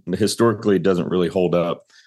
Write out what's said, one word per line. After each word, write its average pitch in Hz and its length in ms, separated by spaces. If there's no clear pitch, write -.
historically 104 640
doesn't 87 300
really 90 180
hold 90 260
up 85 380